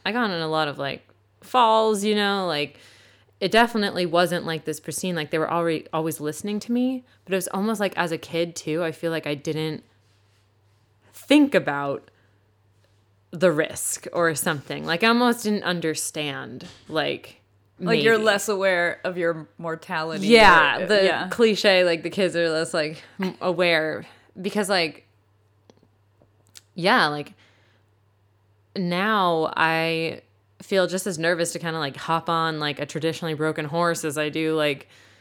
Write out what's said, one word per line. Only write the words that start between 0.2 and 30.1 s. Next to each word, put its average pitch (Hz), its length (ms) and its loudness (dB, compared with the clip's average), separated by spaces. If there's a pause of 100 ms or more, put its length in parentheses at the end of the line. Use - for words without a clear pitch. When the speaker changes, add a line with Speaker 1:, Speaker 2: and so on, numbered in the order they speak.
Speaker 1:
in 170 120 -2
a 160 60 -4
lot 156 220 0
of, 139 80 -8
like, 139 280 -6 (360)
falls, 220 640 4
you 208 120 2
know, 202 320 0
like, 147 300 -4 (600)
it 190 120 -2
definitely 220 540 2
wasn't, 170 400 0
like, 160 200 -6
this 156 160 -6
pristine, 175 340 -6
like, 151 160 -6
they 165 80 -2
were 156 120 -2
already, 165 420 0
always 160 260 -2
listening 151 420 -6
to 233 120 -8
me, 254 300 -2 (220)
but 175 80 -4
it 190 40 0
was 180 120 -4
almost 208 300 -2
like 196 180 -2
as 170 140 -2
a 165 60 -4
kid 170 400 -4
too, 160 260 -4
I 165 80 -2
feel 165 200 -6
like 160 140 -4
I 147 100 -4
didn't 156 480 -6 (1300)
think 285 420 4
about 143 560 -2 (1200)
the 175 200 2
risk - 600 -4
or 165 240 0
something. 147 500 -4
Like, 165 180 -2
I 226 40 4
almost 233 360 2
didn't 208 200 -2
understand, 151 1040 -6 (240)
like, 147 520 -6 (380)
Speaker 2:
Like, 185 240 0
you're 226 140 6
Speaker 1:
maybe. 220 80 -2
Speaker 2:
less 202 240 2
aware 185 560 0
of 180 120 -4
your 165 300 -4 (100)
mortality 165 720 -6
Speaker 1:
Yeah, 175 560 8
Speaker 2:
or, - 40 -4
Speaker 1:
the 202 180 4
Speaker 2:
yeah. 170 240 0
Speaker 1:
cliche, 196 560 4
like, 165 180 0
the 170 80 -6
kids 180 240 0
are 170 140 0
less, 160 260 -2
like, 156 260 -4 (180)
m-, 185 220 -4
aware 165 640 0 (340)
because, 190 300 -4
like, 170 380 -2 (1700)
yeah, 190 320 2
like, 147 260 -6 (1400)
now 180 800 0
I 160 640 0 (400)